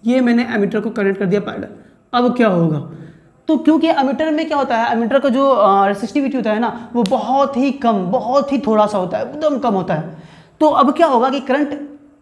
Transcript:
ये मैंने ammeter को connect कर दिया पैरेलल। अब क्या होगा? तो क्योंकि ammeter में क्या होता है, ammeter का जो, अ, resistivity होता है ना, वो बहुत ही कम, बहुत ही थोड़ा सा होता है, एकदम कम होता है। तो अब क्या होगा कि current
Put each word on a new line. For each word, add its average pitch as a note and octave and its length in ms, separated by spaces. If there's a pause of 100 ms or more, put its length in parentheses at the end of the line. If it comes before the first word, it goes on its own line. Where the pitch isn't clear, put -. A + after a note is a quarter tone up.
ये B3 160
मैंने A#3+ 300
ammeter G#3 280
को G#3+ 100
connect G3 300
कर G#3 60
दिया G3 160
पैरेलल। - 260 (460)
अब B3 240
क्या A#3 100
होगा? E3 420 (580)
तो D#4 100
क्योंकि D#4 300
ammeter D#4 440
में D#4+ 160
क्या D4+ 100
होता B3+ 200
है, A#3 140
ammeter A#3 280
का C#4 100
जो, C4+ 200
अ, G3 380
resistivity B3 500
होता A3 140
है G#3+ 80
ना, - 340
वो A#3+ 100
बहुत B3+ 540
ही C4+ 140
कम, G3 400
बहुत C4+ 400
ही C#4 80
थोड़ा G#3+ 260
सा G3+ 120
होता F3+ 200
है, A#3 120
एकदम D4 280
कम A#3 160
होता F#3 200
है। D#3 240 (420)
तो D#4 80
अब C#4 260
क्या E4 140
होगा C4 220
कि C#4 100
current C#4+ 420 (400)